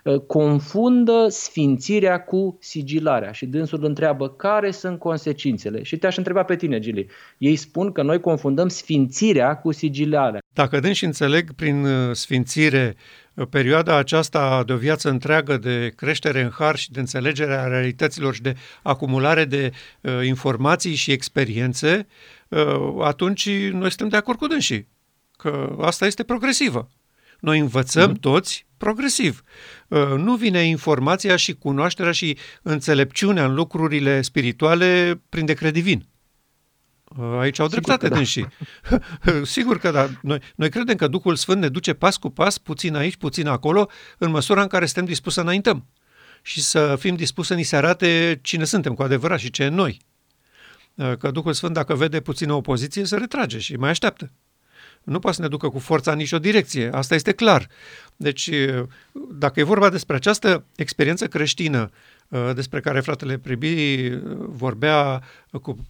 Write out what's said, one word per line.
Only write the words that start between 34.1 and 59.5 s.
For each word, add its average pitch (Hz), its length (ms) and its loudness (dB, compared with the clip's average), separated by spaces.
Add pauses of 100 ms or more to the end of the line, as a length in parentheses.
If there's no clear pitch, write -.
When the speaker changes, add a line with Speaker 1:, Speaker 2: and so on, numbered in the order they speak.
Speaker 2:
spirituale 170 1080 2
prin 160 160 -4
decret 156 280 0
divin. 170 340 0 (1080)
Uh, 120 220 -4
aici 135 200 0
au 156 80 2
Speaker 1:
Sigur - 20 0
Speaker 2:
dreptate 240 320 0
Speaker 1:
că 190 60 2
da. - 80 2
Speaker 2:
dânsii. 139 320 0 (500)
<laughs> 151 580 0
Sigur 240 220 0
că 175 140 0
da. 139 160 4 (140)
Noi, 139 180 -2 (160)
noi 156 140 0
credem 233 260 0
că 165 120 0
Duhul 175 280 0
Sfânt 190 260 0
ne 156 80 2
duce 170 240 -2
pas 190 240 0
cu - 120 -6
pas, 180 280 0
puțin 156 380 -6
aici, 147 200 -2
puțin 151 320 -4
acolo, 151 420 2 (280)
în 170 140 0
măsura 175 300 2
în 202 60 2
care 180 180 0
suntem 180 200 -2
dispuși 170 300 -4
să 180 60 -2
înaintăm 180 460 0 (540)
și - 200 -8
să 147 380 2
fim 180 160 -2
dispuși 165 320 -4
să 190 60 -2
ni 170 100 0
se - 120 -2
arate 165 680 2
cine 165 220 -2
suntem 151 300 0
cu 113 80 -4
adevărat 139 380 0
și 113 120 -8
ce - 120 -2
e 139 40 2
în 147 60 -2
noi. 170 260 0 (960)
Uh, 131 220 -2
că 143 140 -4
Duhul 160 220 -2
Sfânt, 165 200 -4
dacă 156 220 -2
vede 156 240 0
puțină 147 340 -4
opoziție, 143 520 -2
se 190 120 -2
retrage 220 420 -4
și 131 160 -8
mai 127 140 0
așteaptă. 170 420 -2 (720)
Nu 156 160 -2
poate 180 160 0
să 175 60 -8
ne 160 60 -2
ducă 147 220 -4
cu 127 100 -8
forța 151 320 0
în 147 60 0
nicio 156 220 -2
direcție, 151 540 0
asta 135 220 0
este 156 160 0
clar. 196 360 4 (480)
Deci, 143 340 -4 (800)
dacă 143 280 -2